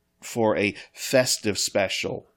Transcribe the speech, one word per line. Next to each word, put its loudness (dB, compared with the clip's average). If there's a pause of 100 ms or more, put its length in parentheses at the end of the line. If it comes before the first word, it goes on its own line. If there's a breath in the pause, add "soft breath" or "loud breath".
(200)
for 2
a 0 (180 loud breath)
festive 0
special, -2 (100)